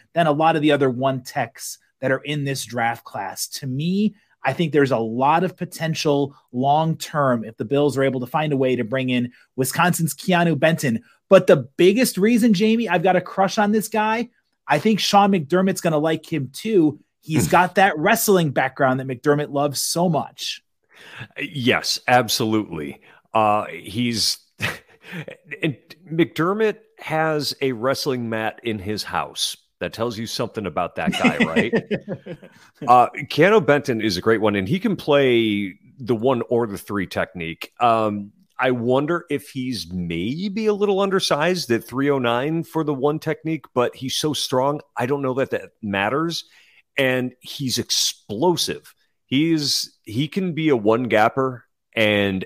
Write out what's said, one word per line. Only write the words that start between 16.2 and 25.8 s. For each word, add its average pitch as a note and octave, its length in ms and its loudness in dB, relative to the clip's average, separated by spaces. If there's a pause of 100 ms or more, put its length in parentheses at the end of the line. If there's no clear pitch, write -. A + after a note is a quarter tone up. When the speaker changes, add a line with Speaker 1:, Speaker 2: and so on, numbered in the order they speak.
Speaker 1:
him C#3+ 200 -4
too. F#3 480 2 (220)
He's D#3 260 0
Speaker 2:
<laughs> - 0 -
Speaker 1:
got F3+ 280 4
that G3 220 4
wrestling F#3+ 540 2
background C3 480 0
that C3 80 -8
McDermott D3 440 0
loves C#3+ 300 -2
so F3 280 0
much. - 540 -6 (760)
Speaker 2:
Yes, B2 680 -6
absolutely. G#2+ 920 -2 (320)
Uh, G#2+ 320 2
he's, G#2+ 720 -6 (120)
<laughs> - 100 -20 (1000)
and D#3 140 -2 (340)